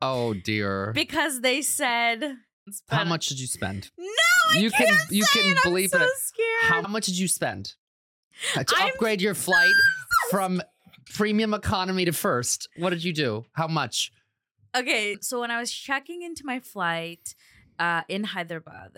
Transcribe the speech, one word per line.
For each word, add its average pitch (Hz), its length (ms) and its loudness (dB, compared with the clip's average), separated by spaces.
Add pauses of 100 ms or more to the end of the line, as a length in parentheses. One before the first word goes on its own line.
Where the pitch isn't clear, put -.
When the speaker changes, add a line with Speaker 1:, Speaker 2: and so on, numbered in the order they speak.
Speaker 1:
Oh, 123 320 0
dear. 101 600 -2
Speaker 2:
Because 302 480 -2
they 254 200 2
said 240 760 -2 (520)
Speaker 1:
How - 100 2
Speaker 2:
But 190 80 0
Speaker 1:
much 165 200 0
did 135 120 -6
you 127 80 -6
spend? 98 500 -6
Speaker 2:
No, 349 80 -12 (500)
I 640 40 4
Speaker 1:
You - 120 4
can, 719 160 4
Speaker 2:
can't 640 240 4
Speaker 1:
you - 140 2
Speaker 2:
say 571 160 4
Speaker 1:
can 571 100 2
Speaker 2:
it. 539 140 2
I'm 539 60 2
Speaker 1:
bleep 523 180 2
Speaker 2:
so 539 120 2
Speaker 1:
it. 508 160 4
Speaker 2:
scared. 453 440 -2
Speaker 1:
How 453 260 2
much 214 180 -4
did 180 120 -2
you 185 100 0
spend? 101 460 -4 (840)
Uh, 131 80 0
to - 140 0
Speaker 2:
I'm 392 120 2
Speaker 1:
upgrade 220 320 0
your 202 140 2
flight - 360 4 (260)
Speaker 2:
<laughs> 1077 340 0
so 196 60 4
Speaker 1:
from 185 240 0 (520)
premium 214 400 2
economy 185 520 0
to 170 60 2
first. 131 560 -2 (100)
What 180 140 0
did 170 120 -4
you 175 100 -2
do? 117 400 -2
How 160 140 -2
much? 151 440 -2 (640)
Speaker 2:
Okay, 233 460 -2
so 247 200 -4
when 233 100 -4
I 233 80 -4
was 240 120 -6
checking 277 520 -6
into 339 220 -12
my 254 140 -6
flight, 170 760 -6 (440)
uh, 170 280 0
in 196 160 -4
Hyderabad, 165 760 -10